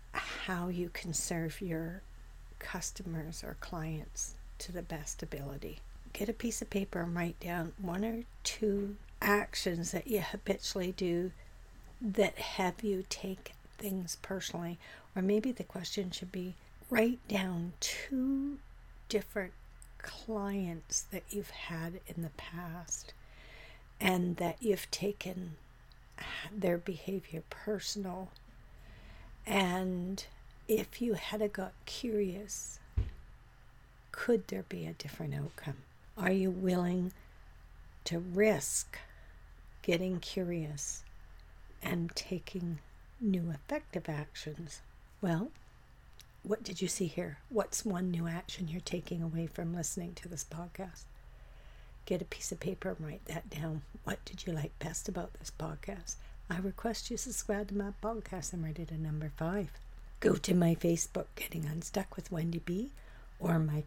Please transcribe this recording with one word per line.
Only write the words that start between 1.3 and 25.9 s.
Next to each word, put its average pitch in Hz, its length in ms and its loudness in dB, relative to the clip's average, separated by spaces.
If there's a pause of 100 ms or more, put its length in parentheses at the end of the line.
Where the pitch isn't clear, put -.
your 170 400 0 (560)
customers 165 840 -4
or - 160 -4
clients 156 760 -4 (240)
to - 120 -6
the 175 100 -2
best - 400 -6
ability? 143 580 -6 (340)
Get 202 160 0
a 226 40 0
piece - 280 -2
of 220 80 -4
paper 196 320 0
and 170 120 0
write 170 260 2
down 175 380 0
one 190 280 0
or 226 180 0 (200)
two 202 520 2 (260)
actions 190 680 4
that - 160 0
you 214 140 4
habitually 190 760 0
do 180 360 4 (720)
that 220 360 6
have - 460 2
you 196 260 4
take - 420 -4 (260)
things 190 440 0
personally. 175 580 -2 (360)
Or 190 60 4
maybe 208 300 6
the - 120 -4
question 185 480 -2
should 180 200 -6
be, 180 240 -4 (340)
write 240 380 6
down 180 540 2
two 269 760 2 (500)
different 208 420 0 (460)
clients 190 1040 -2 (100)
that 185 200 -2
you've 202 180 -2
had 170 580 -4
in 170 140 -4
the 160 160 -2
past 170 720 -6 (880)
and 180 380 6
that 170 220 2
you've 202 320 4
taken 185 640 -2 (1000)